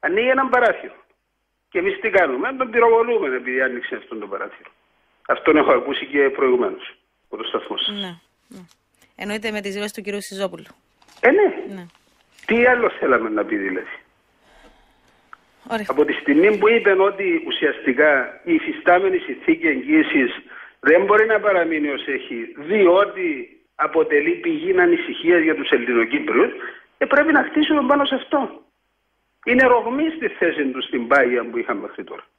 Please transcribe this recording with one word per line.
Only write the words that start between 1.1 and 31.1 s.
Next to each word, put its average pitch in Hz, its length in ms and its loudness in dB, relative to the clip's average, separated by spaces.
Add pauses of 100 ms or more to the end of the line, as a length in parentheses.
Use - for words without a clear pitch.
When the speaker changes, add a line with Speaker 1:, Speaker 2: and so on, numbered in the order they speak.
Speaker 1:
Και - 80 -4
εμείς 190 220 -4
τι 226 100 -4
κάνουμε; 180 480 0
Τον 254 120 -4
πυροβολούμε 226 680 2
επειδή 127 240 -4
άνοιξε 123 360 -4
αυτόν 110 240 -12
τον 101 80 -12
παράθυρο. 95 420 -12 (580)
Αυτόν 151 280 2
έχω 143 160 4
ακούσει 131 340 -2
και 139 300 2
προηγουμένως 127 580 -2 (320)
από 107 160 -14
το - 60 -10
σταθμό - 280 -6
σας. - 240 -4
Speaker 2:
Ναι, 185 120 -10 (360)
ναι. - 140 -20 (540)
Εννοείται 214 340 -8
με 208 100 -6
τις 196 120 -8
δηλώσεις 202 200 -8
του 220 100 -14
κυρίου 202 200 -8
Σιζόπουλου. 185 420 -8 (560)
Speaker 1:
Ε, 240 100 4
ναι. 320 440 0
Speaker 2:
Ναι. 180 100 -14 (640)
Speaker 1:
Τι 240 200 4
άλλο 240 240 2
θέλαμε 117 380 0
να 107 160 -2
πει 110 120 -6
δηλαδή; 95 400 -8 (1700)
Speaker 2:
Ωραία. 220 180 -4
Speaker 1:
Από 143 160 2
τη - 80 -4
στιγμή 190 460 4
που 202 100 4
είπαν 208 320 4
ότι 196 460 0
ουσιαστικά 139 1000 0
η 170 100 0
υφιστάμενη 180 640 2
συνθήκη 160 480 -2
εγγύησης 143 640 2 (500)
δεν 180 240 6
μπορεί 214 220 4
να 214 140 2
παραμείνει 165 480 0
ως 131 180 -6
έχει, 123 500 -8
διότι 180 960 2 (240)
αποτελεί 156 600 0
πηγή 170 460 -2
ανησυχίας 175 640 2
για 156 120 2
τους 139 160 -4
Ελληνοκύπριους, 123 840 0 (460)
ε, - 80 0
πρέπει 294 260 2
να 277 100 4
χτίσουμε 302 440 0
πάνω 285 180 2
σε 277 100 -2
αυτό. - 480 -4 (840)
Είναι 247 220 4
ρογμή 247 500 2
στη 220 120 -6
θέση 156 440 -2
του 127 100 -8
στην 120 240 -6
πάγια 123 440 2